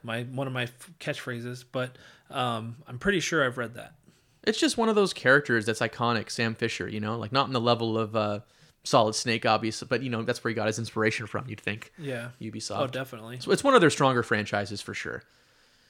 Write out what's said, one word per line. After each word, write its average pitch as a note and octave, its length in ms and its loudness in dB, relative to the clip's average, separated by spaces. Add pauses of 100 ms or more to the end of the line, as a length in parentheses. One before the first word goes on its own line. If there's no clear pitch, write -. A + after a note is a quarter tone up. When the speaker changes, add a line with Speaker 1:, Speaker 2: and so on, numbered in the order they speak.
Speaker 1:
My, A#2 200 -6
one C3 240 -6
of C3 80 -6
my B2+ 80 -2
f-, - 280 -10 (100)
catchphrases, B2 720 -8
but, B2+ 280 -6 (320)
um, A#2 460 -4 (120)
I'm B2 100 -12
pretty G3 220 0
sure D#3 240 0
I've B2+ 140 -2
read A#2+ 160 -6
that. A2 180 -16 (540)
Speaker 2:
It's A3 120 0
just D4+ 200 2
one A3+ 100 4
of A3 60 2
those G3+ 180 4
characters B2+ 540 4
that's A2+ 140 -2
iconic, A#2 500 0
Sam A2+ 240 0
Fisher, - 340 -4
you G#2+ 120 -6
know? G#2+ 180 -4
Like, G#2+ 140 -6
not C3+ 160 2
in - 40 -6
the B2 80 0
level A2+ 380 2
of, A2 180 -2
uh, G#2 240 0 (440)
Solid A2 320 6
Snake, A2+ 280 0
obviously, A2 420 0
but, A#2+ 160 -2
you C3+ 60 -6
know, A#2 140 -4
that's A#2+ 200 -4
where B2 60 -2
he A2+ 60 -2
got G#2+ 120 -2
his A2 120 0
inspiration A2 480 0
from, G#2+ 200 -6
you'd G#2+ 140 -12
think. G#2+ 380 -8
Speaker 1:
Yeah. B2 320 -8 (100)
Speaker 2:
Ubisoft. G#2+ 400 -8
Speaker 1:
Oh, C#3 60 2
definitely. B2 540 -10
Speaker 2:
So F3+ 120 -6
it's F#3+ 100 2
one C#4 120 6
of A3+ 80 10
their D3+ 80 8
stronger C3 320 4
franchises G#2 580 -2
for G2+ 140 -10
sure. B1 280 -8 (680)